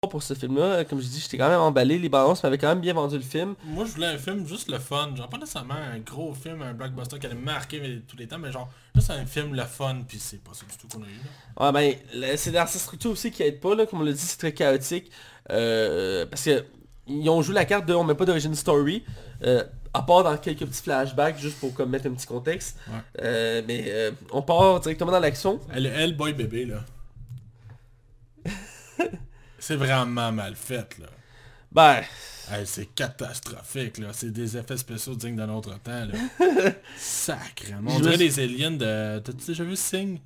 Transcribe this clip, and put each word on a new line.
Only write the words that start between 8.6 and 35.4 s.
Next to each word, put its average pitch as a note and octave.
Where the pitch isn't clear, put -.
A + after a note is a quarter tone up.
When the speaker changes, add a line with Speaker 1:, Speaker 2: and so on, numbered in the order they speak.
Speaker 2:
juste B2
un C#3
film D3
le B2+
fun, C3
puis A2
c'est G2+
pas -
ça -
du -
tout -
qu'on A2
a G2+
eu, G2+
là. -
Speaker 1:
Ouais, C#3+
ben, C#3+
le, B2
c'est D#3
dans E3+
sa F#3
structure -
aussi E3
qui -
aide C#3+
pas, G3
là, A3
comme F#3+
on D#3
l'a D3+
dit, C#3
c'est E3+
très D#3
chaotique, C#3+
euh, F#2+
parce -
que D3
ils D3
ont E3
joué E3
la F#3
carte G3+
de E3+
on F3
met D3+
pas F#3
d'origin D#3
story, D3+
euh, B2
à -
part F3
dans D3+
quelques D3+
petits C3
flashbacks, C#3+
juste C#3+
pour C3
comme C3
mettre C3+
un B2+
petit B2+
contexte. B2
Speaker 2:
Ouais. A2+
Speaker 1:
Euh, A#2
mais, A#2+
euh, G#2+
on C3
part F3
directement D#3+
dans F#3
l'action. E3+
Speaker 2:
Eh, C3
le C3
Hellboy D3+
bébé, A#2+
là. A2+
Speaker 1:
<laughs> F3
Speaker 2:
C'est -
vraiment B2
mal G#2+
fait, -
là. D#2+
Speaker 1:
Ben. C#3+
Speaker 2:
Eh, G#2
c'est G2+
catastrophique, B2+
là. G#2+
C'est A2+
des A2+
effets B2
spéciaux B2+
dignes A#2
d'un A2